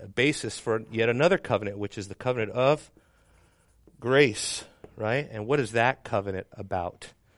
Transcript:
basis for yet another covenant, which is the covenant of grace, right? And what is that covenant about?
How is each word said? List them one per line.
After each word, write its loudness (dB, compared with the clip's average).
basis 0
for -2
yet 2
another 4
covenant, -2
which -8
is -8
the -12
covenant -2
of 0
grace, 2
right? 0
And -8
what 2
is -4
that 2
covenant -2
about? -8